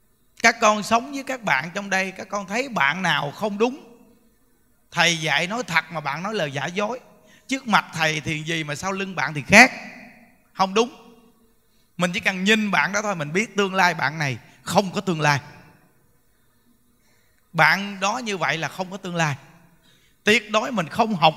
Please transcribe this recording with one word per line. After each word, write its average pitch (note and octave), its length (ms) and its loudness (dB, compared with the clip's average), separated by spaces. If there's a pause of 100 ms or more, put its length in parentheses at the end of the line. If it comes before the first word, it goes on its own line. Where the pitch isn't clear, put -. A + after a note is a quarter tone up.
(420)
Các A3+ 180 4
con G#3+ 220 4
sống A#3+ 300 0
với C4+ 100 -8
các C4 200 -8
bạn E3 320 0
trong G3+ 160 -6
đây, F#3+ 220 -2
các - 160 -14
con G3+ 180 -6
thấy A#3+ 220 -4
bạn E3+ 340 0
nào D3 280 0
không G3+ 280 -6
đúng, B3+ 400 -2 (920)
thầy E3 300 2
dạy D#3 260 0
nói A3+ 160 -6
thật D#3+ 280 0
mà E3 100 -6
bạn D3 220 -6
nói G#3+ 120 -6
lời D#3 180 -2
giả C3+ 140 -4
dối, G#3 340 -4 (480)
trước C4 180 -4
mặt F#3+ 260 4
thầy D#3 280 0
thì D#3 220 -4
gì D#3+ 220 -4
mà D3 100 -6
sau F#3 180 -6
lưng F#3+ 220 -6
bạn D#3+ 200 -4
thì D3 80 -4
khác, A3 300 8 (800)
không F#3+ 220 0
đúng. A#3 260 0 (960)
Mình F3+ 180 0
chỉ A3 60 -4
cần F#3+ 240 -2
nhìn G#3+ 260 2
bạn E3 220 2
đó G#3 100 0
thôi, G#3 120 -2
mình D3+ 180 -6
biết G#3 240 -2
tương G3 180 0
lai F3+ 200 4
bạn D3+ 240 -2
này C3+ 200 -2 (240)
không F#3+ 300 2
có F#3 80 -2
tương E3+ 200 -2
lai. D3 200 4 (2250)
Bạn F#3 460 4
đó G3+ 180 0
như A3 180 -4
vậy D#3 220 0
là D#3 100 -4
không F#3 220 -8
có F#3+ 60 -12
tương F3+ 200 -8
lai. D3+ 200 0 (880)
Tuyệt A3 260 4
đối A3+ 220 0
mình F3+ 160 -2
không A3 260 0
học D#3+ 220 2